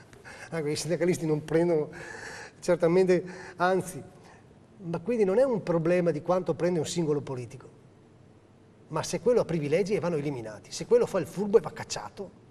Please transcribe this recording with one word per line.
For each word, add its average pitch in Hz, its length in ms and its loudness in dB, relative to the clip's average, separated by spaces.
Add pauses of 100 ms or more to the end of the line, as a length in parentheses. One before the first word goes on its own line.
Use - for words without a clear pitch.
(120)
<laughs> - 380 -18
anche 156 200 -4
i 151 60 -2
sindacalisti 160 480 0
non 151 180 0
prendono 160 460 2 (720)
certamente, 175 640 4 (320)
anzi, 180 460 0 (800)
ma 170 180 -4
quindi 220 240 2
non 190 140 4
è 254 40 8
un 247 200 2
problema 175 480 2
di 147 100 -2
quanto 180 320 0
prende 170 280 0
un 139 60 -2
singolo 151 360 0
politico, 123 460 -12 (1200)
ma 151 140 -4
se - 180 -4
quello 226 200 4
ha 160 60 2
privilegi 165 480 0
e 170 60 0
vanno 170 160 -2
eliminati, 123 540 -6
se - 140 -10
quello 226 220 4
fa 196 120 -2
il 151 80 -2
furbo 202 300 0
e 202 60 8
va - 100 -8
cacciato, - 580 -10 (200)